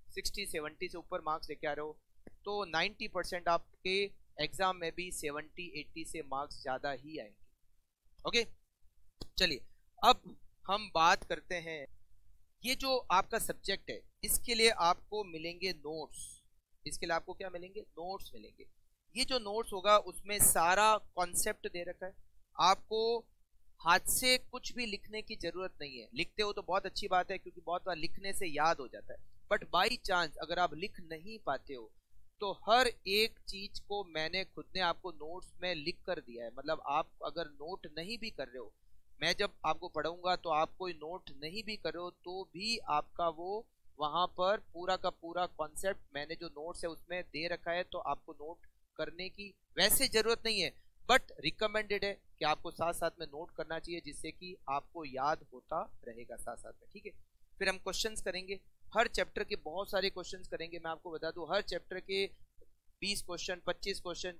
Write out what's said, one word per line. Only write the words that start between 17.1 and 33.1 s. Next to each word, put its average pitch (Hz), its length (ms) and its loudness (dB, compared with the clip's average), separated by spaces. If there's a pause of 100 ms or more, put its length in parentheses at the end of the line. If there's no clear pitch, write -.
आपको 165 200 -2
क्या 190 160 -8
मिलेंगे? 190 300 -10
नोट्स 190 540 -8
मिलेंगे। - 300 -18 (500)
ये 247 100 0
जो 262 160 0
नोट्स 208 320 -4
होगा 202 240 8 (100)
उसमें 202 340 -4
सारा 196 560 8 (180)
कॉन्सेप्ट 180 540 0
दे 180 140 -4
रखा 175 240 -6
है, 196 80 -10 (440)
आपको 220 600 4 (600)
हाथ 175 300 6
से 254 300 6
कुछ - 340 -6
भी 240 120 -2
लिखने 208 360 -6
की 220 160 -8
जरूरत 175 420 -4
नहीं 135 180 -10
है। 110 160 -14
लिखते 175 280 -2
हो 208 100 2
तो 202 100 -4
बहुत 190 240 0
अच्छी 190 220 -4
बात 180 220 4
है, 190 80 -2
क्योंकि 180 220 -12
बहुत 175 240 -4
बार 180 120 -2
लिखने 190 360 0
से 190 160 2
याद 151 320 4
हो 120 80 -8
जाता 104 240 -10
है, 117 60 -8 (320)
but 202 200 4
by 180 160 6 (160)
chance 185 400 2
अगर 165 160 -2
आप 170 180 4
लिख 175 260 -4
नहीं 165 440 -10
पाते 139 280 -2
हो 117 160 -12 (500)
तो 202 120 0
हर 247 340 6 (200)
एक 214 320 4 (100)